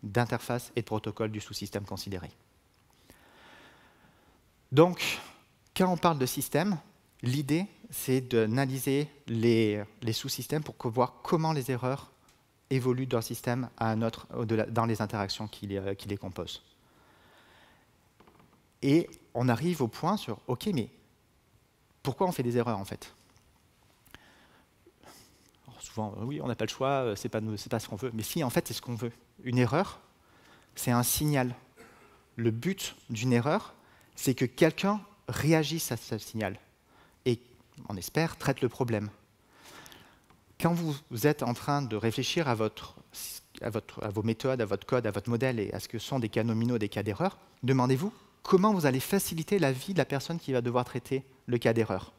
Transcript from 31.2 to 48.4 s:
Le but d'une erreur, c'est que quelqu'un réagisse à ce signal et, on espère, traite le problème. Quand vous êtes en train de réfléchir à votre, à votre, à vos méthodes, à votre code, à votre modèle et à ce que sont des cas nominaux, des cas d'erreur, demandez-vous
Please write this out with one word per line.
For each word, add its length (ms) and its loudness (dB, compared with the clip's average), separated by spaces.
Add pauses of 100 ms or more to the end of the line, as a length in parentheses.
Le 160 2
but 420 -4 (140)
d'une 240 0
erreur, 420 2 (400)
c'est 200 0
que 100 2
quelqu'un 560 2 (260)
réagisse 640 0
à 60 -2
ce 220 -6
signal 380 -4 (680)
et, 160 2 (480)
on 80 -6
espère, 400 -2
traite 240 0
le 80 2
problème. 420 -2 (1500)
Quand 140 4
vous 200 -2 (320)
êtes 160 4
en 120 0
train 260 0
de 160 -4
réfléchir 500 0
à 80 2
votre, 420 -4 (680)
à 80 -4
votre, 340 -8
à 60 -4
vos 120 -2
méthodes, 380 0
à 60 2
votre 200 -4
code, 200 2
à 40 2
votre 200 -4
modèle 280 0
et 140 -2
à 80 -6
ce 80 -12
que 100 -8
sont 200 -4
des 100 0
cas 160 0
nominaux, 320 2
des 140 0
cas 120 -4
d'erreur, 360 -2 (240)
demandez-vous 500 2 (300)